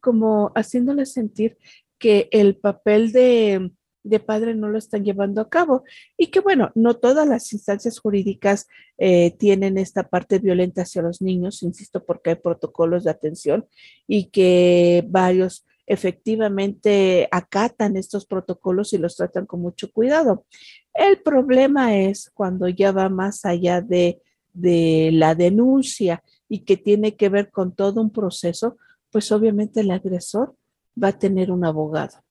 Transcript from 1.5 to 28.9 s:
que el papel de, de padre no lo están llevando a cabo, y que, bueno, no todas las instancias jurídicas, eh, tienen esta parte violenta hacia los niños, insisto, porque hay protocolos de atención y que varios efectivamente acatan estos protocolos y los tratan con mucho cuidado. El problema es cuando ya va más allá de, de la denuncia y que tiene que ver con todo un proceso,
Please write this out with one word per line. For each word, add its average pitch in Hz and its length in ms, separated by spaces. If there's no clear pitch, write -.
que 208 340
el 202 240
papel 208 560
de, 220 580
de 208 160
padre 220 360
no 214 120
lo 214 100
están 208 280
llevando 196 340
a 220 80
cabo, 294 380
y 349 100
que, 381 140
bueno, 370 340
no 233 200
todas 262 300
las 240 280
instancias 208 440
jurídicas, 202 720
eh, 175 420
tienen 196 380
esta 190 320
parte 185 300
violenta 180 420
hacia 175 200
los 170 200
niños, 185 420
insisto, 185 400
porque - 280
hay 170 40
protocolos 170 680
de 160 60
atención 156 560
y 202 260
que 175 760
varios 185 580
efectivamente 196 1400
acatan 202 640
estos 196 300
protocolos 185 680
y 208 60
los 170 180
tratan 180 300
con 175 160
mucho 175 280
cuidado. 262 560
El 392 280
problema 269 720
es 196 380
cuando 185 340
ya 196 240
va 190 160
más 190 380
allá 175 340
de, 175 420
de 165 640
la 160 200
denuncia 202 920
y - 160
que 196 100
tiene 208 400
que 202 140
ver 202 220
con 185 220
todo 202 280
un 214 100
proceso, 185 640